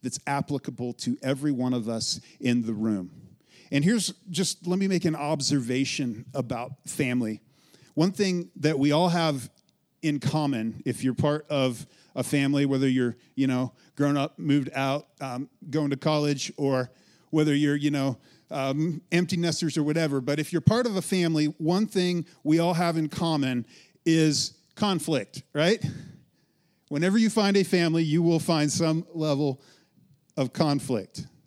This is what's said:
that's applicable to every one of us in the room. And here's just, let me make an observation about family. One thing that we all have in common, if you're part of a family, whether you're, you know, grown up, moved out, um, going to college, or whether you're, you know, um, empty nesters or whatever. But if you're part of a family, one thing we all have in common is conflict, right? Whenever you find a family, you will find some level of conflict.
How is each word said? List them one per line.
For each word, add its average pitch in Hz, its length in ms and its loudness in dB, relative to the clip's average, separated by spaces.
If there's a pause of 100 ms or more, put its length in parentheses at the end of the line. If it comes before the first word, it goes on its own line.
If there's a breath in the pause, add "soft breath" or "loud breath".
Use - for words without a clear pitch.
that's 180 240 -6
applicable 135 640 -4
to - 300 -4
every 139 280 -2
one 127 220 -2
of 117 160 -2
us 113 320 -4 (180 loud breath)
in 120 220 2
the 113 140 -4
room. 104 340 -2 (600 soft breath)
And 143 120 2
here's 196 300 0 (160)
just, 180 380 -4
let 180 100 0
me 196 100 0
make 185 180 0
an 156 100 0
observation 135 1080 -2 (100)
about 123 520 -8
family. 123 540 -2 (540 soft breath)
One 170 160 2
thing 185 460 -2
that 147 200 0
we 143 140 2
all 170 180 4
have 160 400 0 (540)
in 147 160 0
common, 127 680 -2
if 127 180 -4
you're 127 120 0
part 151 340 0
of 135 380 -2 (300 soft breath)
a 127 60 -2
family, 139 420 2
whether 135 240 2
you're, 123 260 0 (200 soft breath)
you 135 120 0
know, 127 240 0 (240 soft breath)
grown 143 220 2
up, 139 200 -4
moved 143 380 2
out, 139 320 -2 (140)
um, 135 260 -8 (220)
going 143 220 0
to 139 60 -2
college, 147 600 0
or 131 340 0 (380 soft breath)
whether 151 260 2
you're, 147 220 2
you 143 140 0
know, 135 260 -2 (340 soft breath)
um, 147 500 -2 (100)
empty 175 260 0
nesters 170 400 -2
or 151 60 0
whatever. 151 360 0
But 139 200 -2
if 151 120 -4
you're 165 100 0
part 240 240 4
of 208 120 -2
a 175 40 0
family, 160 440 2 (120)
one 180 300 2
thing 180 380 0 (180 loud breath)
we 156 160 4
all 175 140 2
have 170 240 2
in 156 100 0
common 139 580 0 (400 loud breath)
is 156 480 2 (220)
conflict, 170 680 -2 (100)
right? 175 300 2 (1040 loud breath)
Whenever 175 280 2
you 226 120 4
find 202 280 2
a 196 60 4
family, 170 400 2
you 156 200 2
will 165 160 4
find 151 320 2
some 160 420 0
level 147 480 -2 (760 soft breath)
of 131 160 -2
conflict. 143 720 -2 (200)